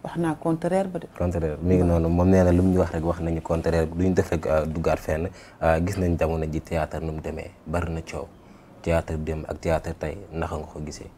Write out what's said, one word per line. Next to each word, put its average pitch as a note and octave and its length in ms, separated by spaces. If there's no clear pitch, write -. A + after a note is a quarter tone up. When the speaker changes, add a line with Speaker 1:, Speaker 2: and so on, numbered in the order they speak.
Speaker 1:
Wax E3+ 140
naa E3 160
contraire E3+ 540
ba F3 100
de. - 80
Speaker 2:
Contraire, E2 440
mi F2+ 140
ngi F2+ 60
Speaker 1:
Waaw. E2+ 180
Speaker 2:
noonu, E2 140
moom F2+ 140
nee F#2+ 160
na F2+ 80
lu F2 100
mu F#2 120
ñu F2+ 60
wax E2+ 120
rek D#2+ 120
wax E2+ 160
nañu E2 200
contraire E2 460
bi, E2+ 180
duñ F#2 100
def E2 160
rek, E2 160
euh, D#2 200
duggaat D#2 320
fenn. D#2+ 320
Euh, E2 240
gis G2 120
nañ F2 200
jamono D#2+ 260
ji D#2 160
théâtre D#2 400
nu D#2+ 120
mu D#2 100
demee, D#2 280
bari E2 240
na E2 120
coow. C#2+ 240
Théâtre E2 340
démb D#2 320
ak D2+ 120
théâtre E2 380
tey, D#2 200
naka E2 200
nga D2+ 160
ko D#2 140
gisee? - 220